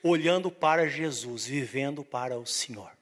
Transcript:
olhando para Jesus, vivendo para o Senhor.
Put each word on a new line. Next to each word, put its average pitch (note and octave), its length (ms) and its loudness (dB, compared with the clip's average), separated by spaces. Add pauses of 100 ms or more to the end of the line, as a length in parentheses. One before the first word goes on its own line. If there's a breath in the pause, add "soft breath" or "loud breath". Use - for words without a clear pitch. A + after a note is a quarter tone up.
olhando E3+ 480 4
para D#3+ 380 4
Jesus, B2 580 -4
vivendo C#3 580 -4
para B2 340 -4
o A#2+ 80 -10
Senhor. G#2 560 -6